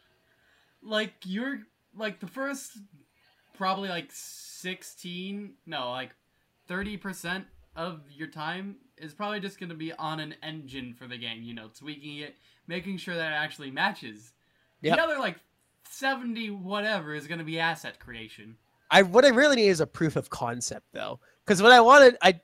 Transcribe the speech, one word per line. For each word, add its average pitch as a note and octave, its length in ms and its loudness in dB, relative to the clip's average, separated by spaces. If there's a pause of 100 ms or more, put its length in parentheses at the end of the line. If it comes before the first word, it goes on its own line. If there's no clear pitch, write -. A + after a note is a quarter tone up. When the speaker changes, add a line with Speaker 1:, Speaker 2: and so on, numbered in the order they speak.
(840)
Speaker 1:
Like, G#3+ 320 -4 (100)
you're, A3 360 -8 (360)
like, G#3+ 240 -10
the G3+ 60 -12
first, C4+ 520 -10 (800)
probably, F#3+ 320 -4
like, F3 240 -8
sixteen, F#3 1400 -14 (120)
no, C3+ 240 -8
like, B2+ 240 -10 (540)
thirty G3+ 280 -8
percent F#3 500 -10 (280)
of E3 260 -10 (100)
your D3 180 -12
time F3+ 480 -10 (200)
is D3+ 160 -18
probably G#3 280 -8
just F#3+ 200 -12
gonna F3 140 -12
be D#3+ 200 -10
on D#3 260 -8
an D3+ 220 -12
engine C3+ 520 -14
for C3 120 -20
the B2 120 -14
game, A#2 240 -10
you A#2+ 120 -14
know, A2 220 -16
tweaking D3 420 -16
it, D3 180 -16 (300)
making F#3 320 -8
sure F3 160 -10
that D#3+ 180 -4
it - 20 -6
actually D3+ 360 -8
matches. C3 600 -6 (500)
Speaker 2:
Yep. D#3 140 2
Speaker 1:
The D#4+ 60 4
other, D#4 160 -2
like, G#3 200 -6 (500)
seventy A#3+ 600 -6
whatever G3 640 -6
is D3 120 -10
gonna E3 180 -10
be D#3+ 140 -6
asset E3 400 -4
creation. A2+ 580 -18 (340)
Speaker 2:
I, F3+ 120 10
what G3 220 6
I C#4+ 60 8
really C4+ 260 6
need G#3+ 120 4
is F3 120 4
a D3+ 60 2
proof - 300 -4
of C3+ 140 -4
concept, - 600 -8
though. A2 260 -10 (260)
'Cause F#3 180 2
what A#3 100 10
I B3 80 12
wanted, B3 420 10
I F3+ 220 6